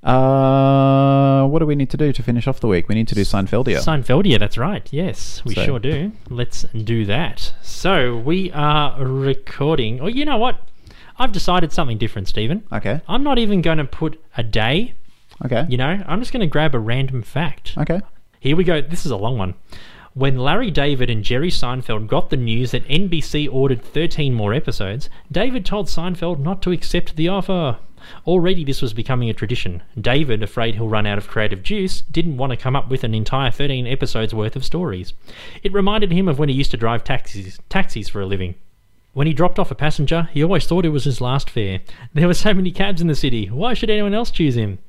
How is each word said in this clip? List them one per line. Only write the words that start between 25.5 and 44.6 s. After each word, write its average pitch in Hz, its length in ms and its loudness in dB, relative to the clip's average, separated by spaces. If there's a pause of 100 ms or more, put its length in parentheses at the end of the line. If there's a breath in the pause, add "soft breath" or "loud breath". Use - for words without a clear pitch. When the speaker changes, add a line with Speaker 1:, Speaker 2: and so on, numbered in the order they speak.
Speaker 2:
told 202 220 0
Seinfeld 170 520 0
not 180 240 -4
to 180 80 0
accept - 440 0
the 160 120 0
offer. 180 500 -2 (480 loud breath)
Already 180 380 2
this 135 180 -2
was 120 120 -2
becoming 120 360 -2
a 107 40 -2
tradition. 104 500 -4 (160)
David, 123 420 2
afraid 113 340 -2
he'll 113 120 -4
run 107 180 0
out 104 120 0
of 101 100 -6
creative 104 340 0
juice, 190 480 2
didn't 160 280 0
want 127 140 -2
to 120 60 -4
come 131 180 -2
up 127 140 0
with 131 140 -2
an 113 100 -2
entire 123 380 0
thirteen 135 340 0
episodes 113 480 0
worth 110 220 -2
of - 100 -6
stories. 92 480 -2 (480 loud breath)
It 190 120 -2
reminded 202 380 2
him 185 160 2
of 139 120 0
when 147 100 2
he 131 60 0
used 139 160 2
to - 60 0
drive 113 260 0
taxis, 101 560 -4 (100)
taxis 190 400 2
for 104 120 -2
a 95 40 -4
living. 95 300 -4 (580)
When 139 140 0
he 160 60 0
dropped 170 260 4
off - 120 2
a - 40 -6
passenger, 156 560 0
he 147 120 0
always 170 220 2
thought 175 200 2
it 160 40 2
was 147 140 -2
his 135 180 0
last 127 280 -2
fare. 98 320 -4 (320 loud breath)
"There 156 140 2
were 180 60 2
so 208 220 4
many 185 160 2
cabs 190 300 2
in 170 60 2
the 151 80 2
city. 117 360 0
Why 180 240 0
should 214 160 -2
anyone 202 240 2
else 226 160 0
choose 143 240 0
him?" 101 340 -4